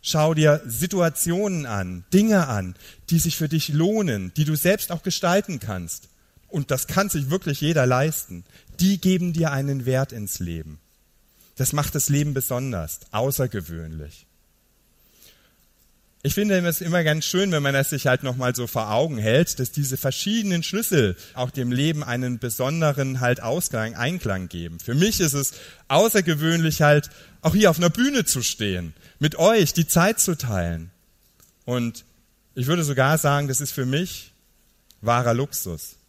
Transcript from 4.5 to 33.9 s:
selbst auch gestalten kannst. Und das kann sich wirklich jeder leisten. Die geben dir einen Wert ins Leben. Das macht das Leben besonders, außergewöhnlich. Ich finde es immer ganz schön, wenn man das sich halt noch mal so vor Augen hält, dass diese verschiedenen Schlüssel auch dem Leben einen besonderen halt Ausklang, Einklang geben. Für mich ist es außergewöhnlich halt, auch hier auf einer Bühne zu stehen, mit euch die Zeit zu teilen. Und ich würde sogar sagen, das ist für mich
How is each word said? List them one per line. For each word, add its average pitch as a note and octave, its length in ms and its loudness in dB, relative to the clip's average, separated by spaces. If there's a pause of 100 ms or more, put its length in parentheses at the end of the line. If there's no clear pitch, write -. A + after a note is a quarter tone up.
selbst F#3 340 0
auch E3+ 120 -6
gestalten F3+ 580 0
kannst. F#2 480 -8 (400)
Und D3 220 -4
das C3 160 -2
kann G3+ 220 0
sich C#3+ 220 -2
wirklich E3 300 -2
jeder D3 260 2
leisten. B2+ 580 -2 (360)
Die F#3 200 2
geben F3+ 320 2
dir D#3+ 200 0
einen C#3 340 -2
Wert C3 260 0
ins G#2+ 280 -8
Leben. D#2+ 400 -8 (760)
Das - 180 -2
macht D3 220 -2
das D3 140 0
Leben D3 260 2
besonders, B2 680 -4 (120)
außergewöhnlich. E2 1120 -4 (2000)
Ich C#3+ 100 0
finde G3+ 220 2 (120)
es E3 120 -2
immer E3+ 220 0
ganz D#3 220 0
schön, F#3+ 260 0
wenn D3 140 0
man C#3 100 2
das C#3 160 2
sich C#3 160 -2
halt B2+ 160 2
noch B2+ 140 -4
mal B2+ 180 0
so B2 140 -4
vor A2 240 -4
Augen C3+ 260 0
hält, A2+ 400 2
dass C3 140 -4
diese C3+ 240 -2
verschiedenen G3 680 -2
Schlüssel D#3 540 0 (180)
auch B2+ 160 -4
dem B2 220 -2
Leben D3 320 0
einen B2 340 -4
besonderen C3+ 800 -2
halt B2 240 0
Ausklang, A#2 540 -4
Einklang G#2+ 520 -4
geben. E2+ 300 -10
Für - 160 -6
mich F#3+ 260 2
ist D#3 120 2
es C#3 200 -2 (360)
außergewöhnlich E3 920 2
halt, D3 300 6 (300)
auch E3 160 2
hier G#3 140 8
auf D#3+ 80 0
einer F3 120 4
Bühne B3+ 340 2
zu - 180 -2
stehen, F2+ 520 -4 (240)
mit D3+ 160 0
euch G3 380 4
die E3 160 2
Zeit F#3 320 4
zu E3+ 180 0
teilen. E2+ 540 -4 (720)
Und A#2+ 400 -4 (500)
ich B2+ 140 -4
würde E3+ 160 0
sogar C#3+ 340 2
sagen, C#3+ 300 2
das C3 120 -2
ist C#3+ 120 -6
für B2+ 140 -2
mich D3+ 460 -4 (680)